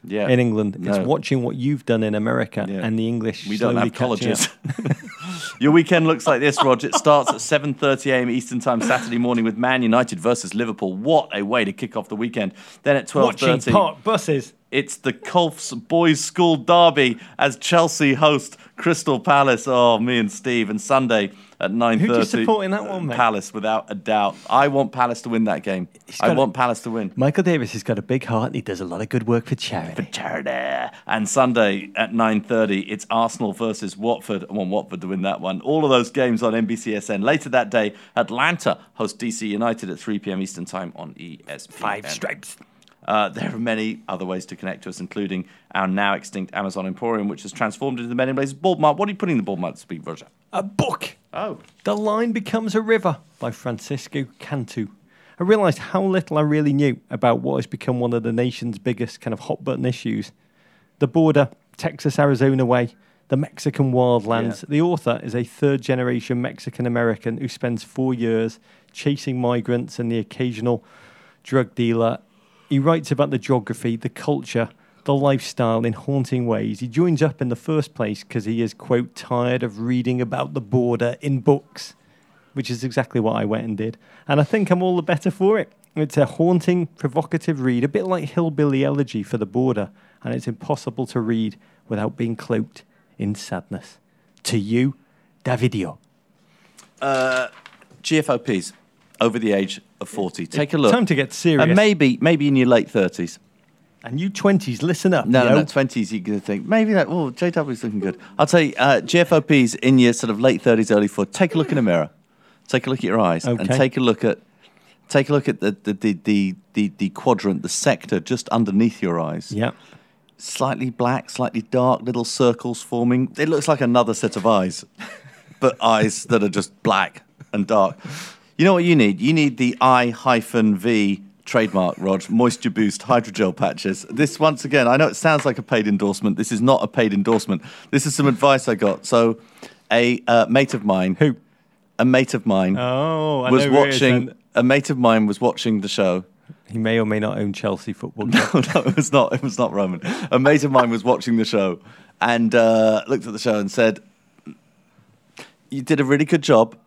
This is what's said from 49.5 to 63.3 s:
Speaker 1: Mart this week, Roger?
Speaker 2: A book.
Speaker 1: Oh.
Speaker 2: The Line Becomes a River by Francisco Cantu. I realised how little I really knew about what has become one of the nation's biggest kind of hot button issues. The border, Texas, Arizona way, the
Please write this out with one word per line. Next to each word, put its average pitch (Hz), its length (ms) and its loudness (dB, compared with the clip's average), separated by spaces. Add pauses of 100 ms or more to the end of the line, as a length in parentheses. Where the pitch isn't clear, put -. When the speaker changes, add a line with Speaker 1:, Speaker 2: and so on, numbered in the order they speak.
Speaker 1:
Mart 85 160 -8
this - 140 -20
week, 78 160 -12
Roger? 78 220 -14 (260)
Speaker 2:
A 196 100 -4
book. - 520 -6 (180)
Speaker 1:
Oh. 214 240 -8 (260)
Speaker 2:
The 208 140 -2
Line 214 340 0
Becomes 220 440 -4
a 226 60 2
River 214 360 0 (220)
by 120 120 -6
Francisco 127 720 -8 (140)
Cantu. 120 480 -8 (520)
I 175 40 -2
realised 196 360 2
how 190 240 -2
little 185 340 0
I 151 40 2
really 147 320 2
knew 139 260 2 (100)
about 120 320 0
what 139 160 -2
has 120 100 -2
become 120 320 -4
one 120 140 -2
of 117 100 -2
the 117 80 -4
nation's 120 460 -4
biggest 120 420 -6
kind 120 140 -6
of - 80 -10
hot - 220 -8
button 127 200 -6
issues. 117 480 -4 (680)
The 143 80 2
border, 147 420 4 (260)
Texas, - 440 -4
Arizona 135 460 2
way, 120 300 0 (340)
the - 60 0